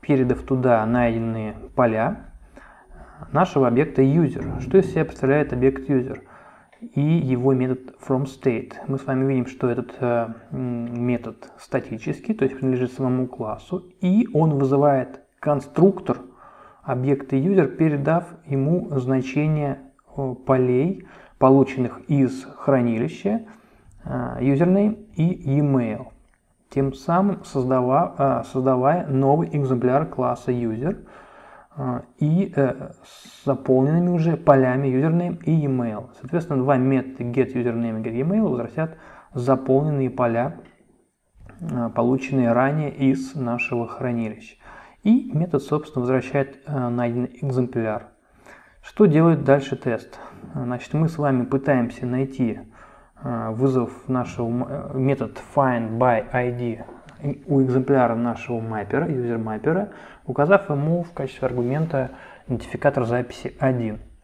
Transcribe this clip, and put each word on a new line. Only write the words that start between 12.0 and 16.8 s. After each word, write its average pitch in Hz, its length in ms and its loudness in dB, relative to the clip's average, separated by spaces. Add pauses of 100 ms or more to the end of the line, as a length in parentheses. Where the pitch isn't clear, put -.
то - 100 0
есть 165 120 -2
принадлежит 127 360 -2
самому 127 340 -2
классу, 110 580 -8 (160)
и 190 320 4
он 151 260 4
вызывает 139 600 2 (180)
конструктор 151 800 2 (640)